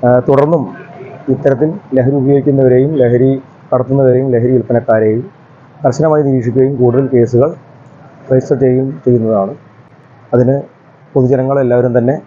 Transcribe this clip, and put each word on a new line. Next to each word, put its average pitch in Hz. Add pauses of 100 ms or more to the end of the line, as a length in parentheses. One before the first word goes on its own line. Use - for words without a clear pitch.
ആ, - (200)
തുടർന്നും 147 (640)
ഇത്തരത്തിൽ 139 (240)
ലഹരി 131
ഉപയോഗിക്കുന്നവരെയും 135
ലഹരി 123 (440)
കടത്തുന്നവരെയും 131
ലഹരി 120
വിൽപ്പനക്കാരെയും 113 (640)
കർശനമായി 151
നിരീക്ഷിക്കുകയും 131
കൂടുതൽ 123
കേസുകൾ 123 (800)
രജിസ്റ്റർ 131
ചെയ്യുകയും 131
ചെയ്യുന്നതാണ്. 110 (800)
അതിന് 127 (520)
പൊതുജനങ്ങളെല്ലാവരും 127
തന്നെ 123